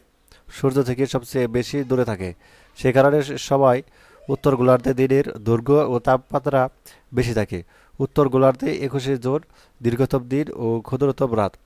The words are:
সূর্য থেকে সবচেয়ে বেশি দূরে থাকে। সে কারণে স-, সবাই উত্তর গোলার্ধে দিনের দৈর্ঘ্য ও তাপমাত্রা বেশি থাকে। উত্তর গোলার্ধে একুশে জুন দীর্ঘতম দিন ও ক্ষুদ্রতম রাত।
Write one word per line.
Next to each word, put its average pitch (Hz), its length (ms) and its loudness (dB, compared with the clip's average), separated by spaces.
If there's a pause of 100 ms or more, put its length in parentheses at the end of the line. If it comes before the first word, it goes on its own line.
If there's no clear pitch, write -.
(540)
সূর্য 135 300 0
থেকে 123 220 -2
সবচেয়ে 127 420 -4
বেশি 123 360 -4
দূরে 123 220 0
থাকে। 95 280 -8 (440)
সে 127 160 0
কারণে 143 300 4
স-, 139 80 -8
সবাই 135 500 2 (480)
উত্তর 135 260 0
গোলার্ধে 123 380 2
দিনের 131 380 2
দৈর্ঘ্য 117 420 0
ও 139 260 2
তাপমাত্রা 131 720 0 (440)
বেশি 120 200 -2
থাকে। 101 300 -4 (360)
উত্তর 139 300 0
গোলার্ধে 131 420 2
একুশে 135 460 -4
জুন 127 220 -2 (440)
দীর্ঘতম 120 360 2
দিন 131 360 -4
ও 113 300 -2
ক্ষুদ্রতম 131 520 0
রাত। 101 180 0 (100)